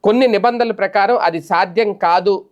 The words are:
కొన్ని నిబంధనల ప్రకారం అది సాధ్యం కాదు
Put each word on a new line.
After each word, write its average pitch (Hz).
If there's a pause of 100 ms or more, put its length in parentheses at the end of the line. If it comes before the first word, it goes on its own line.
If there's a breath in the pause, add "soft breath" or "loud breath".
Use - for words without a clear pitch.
కొన్ని 247
నిబంధనల 233
ప్రకారం 202
అది 170
సాధ్యం 190
కాదు 185